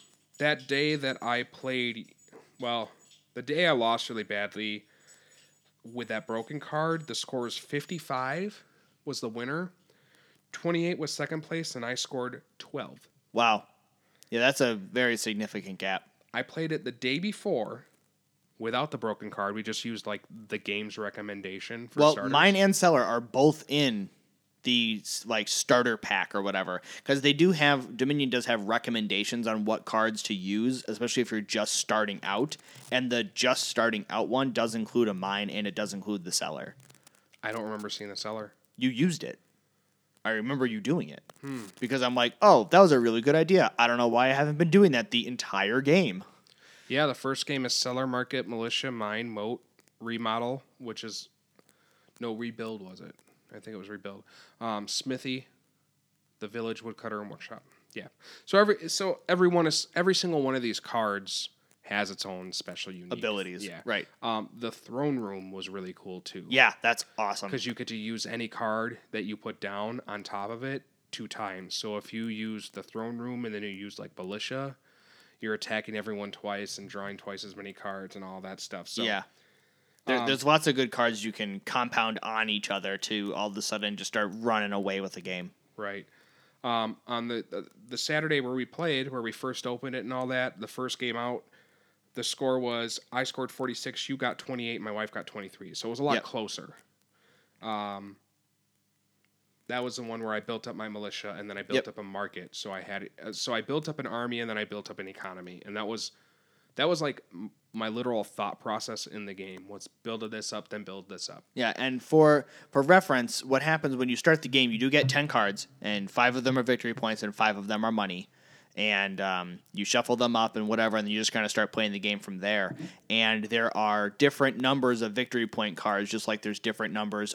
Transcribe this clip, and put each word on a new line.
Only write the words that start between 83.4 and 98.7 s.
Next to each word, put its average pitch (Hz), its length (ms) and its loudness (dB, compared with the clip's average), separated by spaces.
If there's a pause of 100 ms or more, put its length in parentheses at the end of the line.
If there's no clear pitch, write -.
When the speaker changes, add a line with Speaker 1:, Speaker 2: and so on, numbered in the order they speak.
Speaker 2:
of 98 80 -8
a 107 60 -4
sudden 104 340 -4
just 95 120 -8
start 107 260 0
running 110 380 0
away 98 280 -2
with 98 140 -6
the 95 60 -10
game. 92 320 -8 (240)
Speaker 1:
Right. 98 300 -10 (580)
Um, 113 320 -2 (100)
on 120 220 -4
the, 117 200 -4
the, 92 200 -8 (200)
the 123 100 -8
Saturday 156 420 0
where 123 120 -4
we 127 120 -2
played, 139 460 -2
where 127 120 -6
we 113 100 -4
first 127 340 -6
opened 123 300 -6
it 123 80 -4
and 127 80 -6
all 127 140 -2
that, 127 340 -2
the 107 60 -8
first 127 320 -6
game 120 180 -2
out, 120 280 -4 (720)
the 123 100 -6
score 131 340 0
was, 117 400 -2 (140)
"I 123 100 0
scored 127 300 -6
forty-six, 127 560 -6
you 139 80 -4
got 127 240 -4
twenty-eight, 120 400 -6
my 107 100 -8
wife 107 220 -6
got - 160 -10
twenty-three." 95 460 -14
So - 140 -8
it - 20 -4
was 120 100 -6
a - 20 0
lot 143 120 2
Speaker 2:
Yep. 110 100 -4
Speaker 1:
closer. - 500 -8 (880)
Um, 101 540 -8 (1500)